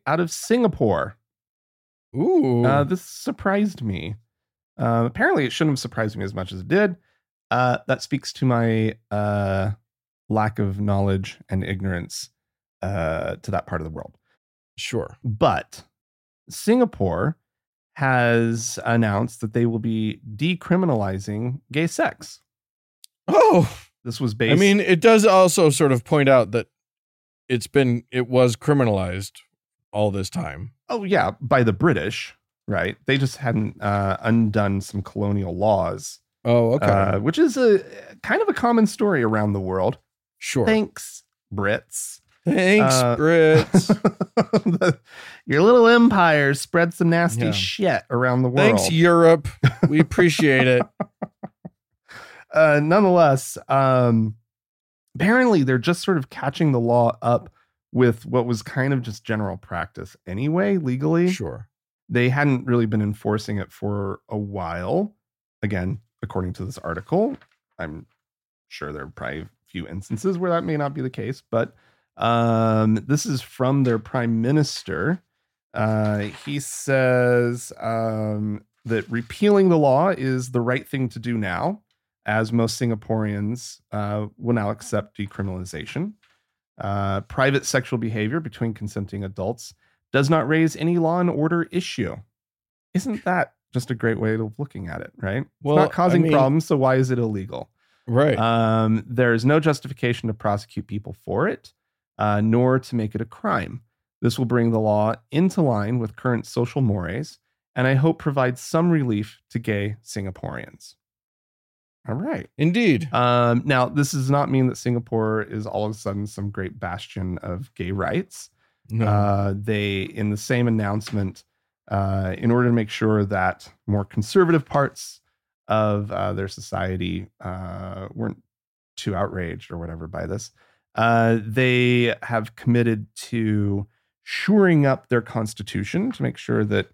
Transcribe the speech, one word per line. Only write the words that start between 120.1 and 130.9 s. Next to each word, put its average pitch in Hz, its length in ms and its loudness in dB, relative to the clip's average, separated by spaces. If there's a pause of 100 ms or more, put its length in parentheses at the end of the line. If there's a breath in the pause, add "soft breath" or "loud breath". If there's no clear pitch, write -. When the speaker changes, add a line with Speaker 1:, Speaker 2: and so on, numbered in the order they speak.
Speaker 1:
the 104 60 -2
same 120 300 0
announcement, 107 800 -4 (460)
uh, 98 480 -2
in 117 120 0
order 123 180 4
to 120 60 2
make 110 160 0
sure 107 340 0
that 92 440 -2 (180)
more 101 180 0
conservative 165 600 2
parts - 560 -4 (480)
of, 104 420 0
uh, 98 220 -4
their 98 160 -6
society, 92 800 -6 (140)
uh, 92 720 -12
weren't - 280 -8 (540)
too 101 180 -6
outraged 90 560 -6
or 87 80 -10
whatever 82 300 -10
by 85 180 -8
this, 95 240 -10 (460)